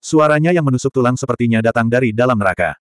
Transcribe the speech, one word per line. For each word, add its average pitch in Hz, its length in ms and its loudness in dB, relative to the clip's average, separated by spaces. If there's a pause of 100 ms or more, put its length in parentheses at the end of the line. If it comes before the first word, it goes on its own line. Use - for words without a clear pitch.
Suaranya 151 480 2
yang 175 80 0
menusuk 135 320 -2
tulang 123 240 0
sepertinya 117 480 -2
datang 113 240 0
dari 120 240 0
dalam 123 240 0
neraka. 90 460 -2